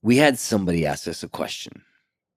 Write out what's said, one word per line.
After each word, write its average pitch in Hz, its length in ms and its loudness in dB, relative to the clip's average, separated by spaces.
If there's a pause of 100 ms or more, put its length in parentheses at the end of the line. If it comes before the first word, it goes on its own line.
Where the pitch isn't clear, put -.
We 120 160 4
had 143 220 6
somebody 87 460 0
ask 71 220 -6
us 82 160 -10
a - 60 -12
question - 540 -10 (540)